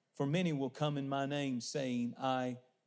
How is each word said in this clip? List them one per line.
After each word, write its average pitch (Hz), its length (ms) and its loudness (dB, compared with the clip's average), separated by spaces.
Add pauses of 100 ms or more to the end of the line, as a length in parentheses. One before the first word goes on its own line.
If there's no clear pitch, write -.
(140)
For 139 120 0
many 170 260 2
will 135 180 0
come 147 260 0
in 139 120 -2
my 139 180 0
name, 139 340 0
saying, 120 580 0
'I 127 420 0 (260)